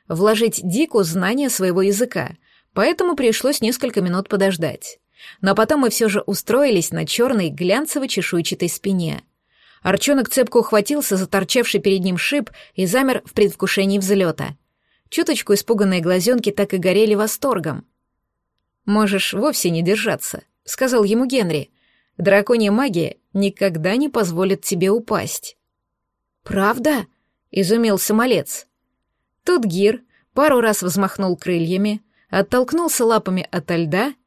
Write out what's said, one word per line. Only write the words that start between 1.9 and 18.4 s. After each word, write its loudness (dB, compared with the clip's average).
поэтому 0
пришлось 0
несколько -2
минут -2
подождать. -2
Но 2
потом 2
мы 2
все 0
же 0
устроились 0
на -4
черной 0
глянцево-чешуйчатой -2
спине. -4
Арчонок 2
цепко 0
ухватился 2
за -2
торчавший 0
перед 0
ним -2
шип -2
и -2
замер 0
в -20
предвкушении 0
взлета. -2
Чуточку 0
испуганные 0
глазенки 0
так -2
и 0
горели 2
восторгом. -2